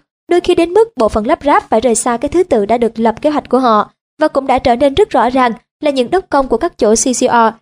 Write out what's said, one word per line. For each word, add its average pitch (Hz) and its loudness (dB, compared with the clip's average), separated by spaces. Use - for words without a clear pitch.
đôi 349 2
khi 359 0
đến 339 0
mức 453 0
bộ 214 0
phận 214 -4
lắp 330 0
ráp 339 0
phải 226 0
rời 240 0
xa 240 -4
cái 285 -6
thứ 349 0
tự 220 0
đã 226 0
được 226 -4
lập 226 0
kế 302 0
hoạch 294 -4
của 247 0
họ, 220 0
và 311 2
cũng 269 -4
đã 254 0
trở 240 0
nên 277 0
rất 381 2
rõ 240 0
ràng 254 0
là 302 -2
những 247 -4
đốc 370 -2
công 269 0
của 240 0
các 339 -6
chỗ 220 2
C - 0
C 254 -4
R 247 0